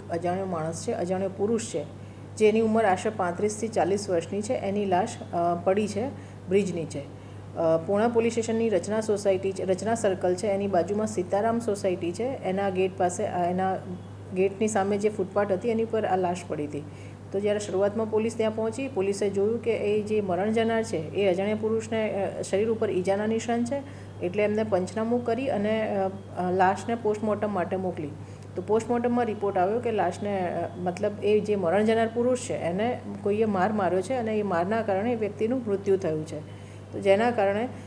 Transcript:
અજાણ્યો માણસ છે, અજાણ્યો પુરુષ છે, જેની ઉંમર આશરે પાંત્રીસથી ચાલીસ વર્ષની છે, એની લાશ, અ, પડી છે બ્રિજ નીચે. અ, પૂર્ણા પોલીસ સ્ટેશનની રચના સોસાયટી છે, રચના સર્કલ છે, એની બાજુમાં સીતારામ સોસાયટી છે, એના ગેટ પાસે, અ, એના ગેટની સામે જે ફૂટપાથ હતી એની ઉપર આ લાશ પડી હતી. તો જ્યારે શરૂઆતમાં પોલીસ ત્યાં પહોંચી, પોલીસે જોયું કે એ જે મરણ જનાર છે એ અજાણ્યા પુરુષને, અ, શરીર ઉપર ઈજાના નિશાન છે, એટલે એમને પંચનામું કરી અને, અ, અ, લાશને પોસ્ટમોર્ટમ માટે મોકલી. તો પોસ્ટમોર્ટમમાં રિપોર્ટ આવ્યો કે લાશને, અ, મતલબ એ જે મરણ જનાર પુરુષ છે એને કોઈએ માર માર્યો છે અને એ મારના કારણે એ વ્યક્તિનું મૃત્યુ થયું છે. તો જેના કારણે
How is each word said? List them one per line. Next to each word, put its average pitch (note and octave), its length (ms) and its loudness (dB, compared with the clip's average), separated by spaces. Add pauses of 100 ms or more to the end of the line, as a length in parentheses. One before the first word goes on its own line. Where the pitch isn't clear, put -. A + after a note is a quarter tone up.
(100)
અજાણ્યો F3 360 -2
માણસ E3 420 -4
છે, D#3 40 0
અજાણ્યો F#3 440 -2
પુરુષ G#3+ 240 2
છે, D3 240 -4 (520)
જેની G#3+ 240 6
ઉંમર A3 240 4
આશરે G3 320 2
પાંત્રીસથી G3+ 520 0
ચાલીસ G3 420 0
વર્ષની F3+ 320 0
છે, G#3+ 100 -2
એની G3+ 320 0
લાશ, F#3+ 240 4 (240)
અ, E3+ 220 2 (100)
પડી G3 240 4
છે A3+ 200 -4 (400)
બ્રિજ F#3 260 2
નીચે. D3 500 -8 (320)
અ, E3 200 4 (100)
પૂર્ણા G#3 220 4
પોલીસ A#3 240 4
સ્ટેશનની A3+ 360 0
રચના G3+ 320 0
સોસાયટી G3 520 2
છે, F#3+ 120 -6
રચના F#3+ 300 0
સર્કલ F#3+ 400 2
છે, G3 140 -2
એની G3+ 180 0
બાજુમાં G3 400 2
સીતારામ G#3+ 520 0
સોસાયટી F#3+ 540 -2
છે, A3 100 -6
એના G3 480 -2
ગેટ F#3 260 0
પાસે, F3+ 300 0
અ, F3 240 0
એના F#3 260 0 (580)
ગેટની G3 340 2
સામે G3+ 300 2
જે G#3 100 2
ફૂટપાથ G3+ 440 0
હતી F#3 160 -2
એની A3+ 140 2
ઉપર A3 240 0
આ F#3 100 2
લાશ F3+ 200 2 (120)
પડી D3 180 -4
હતી. D3 180 -6 (480)
તો G3 80 0
જ્યારે G#3 200 2
શરૂઆતમાં G3+ 500 0
પોલીસ A3 260 0
ત્યાં A3 200 0
પહોંચી, A3+ 320 -2
પોલીસે G3 420 0
જોયું G#3+ 320 0
કે A#3 80 0
એ G#3 320 2
જે G#3+ 180 0
મરણ F#3+ 320 0
જનાર A3+ 300 2
છે A3 140 -4
એ D#3+ 320 0
અજાણ્યા G3 320 2
પુરુષને, A3 640 -2
અ, - 180 -4
શરીર G3+ 260 0
ઉપર A3 220 0
ઈજાના F#3+ 360 0
નિશાન A#3 380 0
છે, C4+ 180 -4 (400)
એટલે F#3+ 200 0
એમને G#3 200 2
પંચનામું A3 600 0
કરી A#3+ 240 0
અને, G#3+ 480 0
અ, F#3+ 120 0 (300)
અ, F3+ 120 0
લાશને F#3+ 440 2
પોસ્ટમોર્ટમ G#3+ 600 0
માટે F3+ 220 -2
મોકલી. E3+ 320 -4 (480)
તો F3+ 60 -4
પોસ્ટમોર્ટમમાં A#3+ 600 2
રિપોર્ટ G3+ 340 0
આવ્યો G3+ 220 2
કે A#3+ 120 0
લાશને, G3 460 0
અ, E3+ 300 -2 (100)
મતલબ F3+ 340 -2 (100)
એ G#3 180 4
જે G#3 160 0
મરણ F#3+ 280 4
જનાર A3 300 4
પુરુષ B3 240 2
છે E3+ 160 -6
એને F#3 440 -2 (240)
કોઈએ G#3 220 2
માર G3+ 280 2
માર્યો F#3 280 2
છે A3 140 -2
અને A3 240 0
એ G#3+ 40 2
મારના G3 400 2
કારણે G#3+ 300 0
એ A#3 40 0
વ્યક્તિનું A3 500 -2
મૃત્યુ G3 300 2
થયું D#3 300 0
છે. - 380 -12 (280)
તો - 80 -8
જેના G3 300 6
કારણે G#3 380 2 (180)